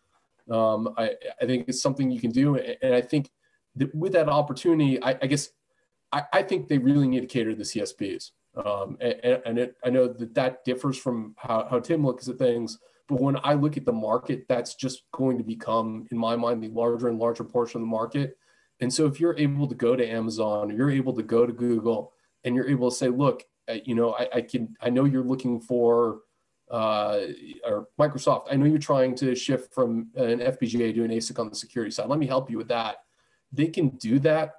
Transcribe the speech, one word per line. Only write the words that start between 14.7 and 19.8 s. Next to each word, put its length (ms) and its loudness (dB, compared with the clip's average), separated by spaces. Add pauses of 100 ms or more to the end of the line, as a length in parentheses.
just 280 -6 (100)
going 240 0
to 80 -4
become, 680 -4
in 60 -6
my 200 0
mind, 260 -2
the 60 -8
larger 400 0
and 100 -2
larger 260 0
portion 380 -2
of 0 -
the 80 -4
market. 480 -2 (420)
And 120 -2
so 140 4
if 140 0
you're 180 2
able 300 2
to 60 -4
go 200 2